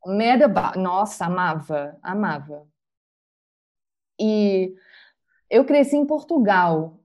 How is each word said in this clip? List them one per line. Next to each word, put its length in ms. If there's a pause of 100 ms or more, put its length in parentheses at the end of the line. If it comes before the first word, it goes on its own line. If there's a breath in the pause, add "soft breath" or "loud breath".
Mad 360
About, 360
nossa, 480
amava, 760
amava. 640 (1500)
E 540 (760 loud breath)
eu 140
cresci 320
em 100
Portugal 960